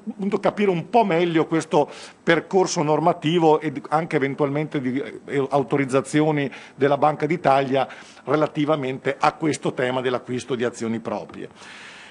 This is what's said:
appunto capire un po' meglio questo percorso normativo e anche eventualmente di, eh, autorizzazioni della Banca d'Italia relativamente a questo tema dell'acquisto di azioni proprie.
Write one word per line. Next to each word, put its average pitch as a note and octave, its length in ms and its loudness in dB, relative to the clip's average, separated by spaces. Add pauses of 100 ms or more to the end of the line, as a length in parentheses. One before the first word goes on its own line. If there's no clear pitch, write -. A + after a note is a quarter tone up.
appunto G3+ 300 -4
capire G3+ 300 0
un E3+ 200 -2
po' A#3 160 4
meglio E3 420 2
questo D#3 420 0 (320)
percorso E3+ 640 2
normativo D#3 800 4
e D3+ 100 -4 (160)
anche D#3+ 300 0
eventualmente C#3+ 640 -2
di, B2 200 -4 (240)
eh, C3 240 -2
autorizzazioni C#3 1040 0 (240)
della C#3+ 220 2
Banca D3 280 2
d'Italia C3+ 600 2 (380)
relativamente C#3+ 920 0
a D3+ 140 2
questo D#3 420 -4
tema B2+ 280 0
dell'acquisto B2 540 -4
di A#2+ 100 -2
azioni A2+ 340 -4
proprie. - 880 -12 (240)